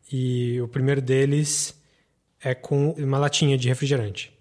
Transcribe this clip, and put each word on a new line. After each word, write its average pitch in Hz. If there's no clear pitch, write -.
e 123
o 120
primeiro 135
deles 139
é 131
com 143
uma 139
latinha 143
de 123
refrigerante. 127